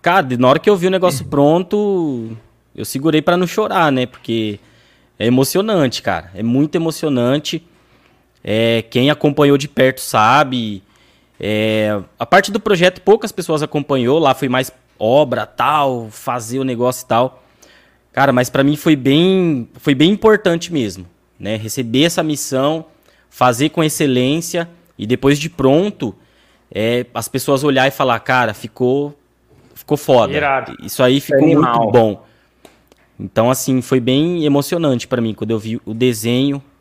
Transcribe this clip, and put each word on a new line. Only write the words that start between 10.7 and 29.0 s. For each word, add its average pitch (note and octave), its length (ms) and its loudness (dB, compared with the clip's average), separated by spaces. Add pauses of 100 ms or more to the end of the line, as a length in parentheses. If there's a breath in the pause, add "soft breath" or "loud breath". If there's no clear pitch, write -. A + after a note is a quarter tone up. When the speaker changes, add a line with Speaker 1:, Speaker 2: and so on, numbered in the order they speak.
Speaker 1:
É, G#2+ 600 -2 (180)
a A#2+ 60 -6
parte F#3+ 280 2
do G#3+ 80 -2
projeto F3+ 400 0
poucas A3 320 2
pessoas D#3 300 -4
acompanhou, C#3 560 0
lá C#3+ 160 4
foi C#3+ 140 -4
mais B2+ 220 -2 (280)
obra, A#2+ 460 2
tal, B2+ 680 -2
fazer A#2+ 500 -8
o C3 40 -2
negócio B2 400 -2
e - 40 -20
tal. B2 340 0 (680 soft breath)
Cara, C3+ 200 2
mas B2 160 0
pra C3+ 160 -2
mim C#3+ 120 2
foi D#3 200 2
bem, D#3 800 0
foi - 200 -2
bem D3+ 180 4
importante G#3 600 0
mesmo, G2+ 320 -4 (340)
né? G#2 180 -6
Receber A#2 480 -2
essa E3+ 180 0
missão, D3+ 640 -4 (420 soft breath)
fazer B2+ 420 0
com E3+ 120 -2
excelência D#3 840 -2 (280)
e G#2 100 -10
depois C#3 320 2
de D#3 120 -6
pronto, C#3 640 0 (580 soft breath)
é, A#2 420 -2
as A#2 140 -8
pessoas C3+ 360 -2
olhar C3+ 220 2
e C#3 40 2
falar, B2+ 300 -2
"Cara, B2 340 0
ficou, C#3 640 -4 (580)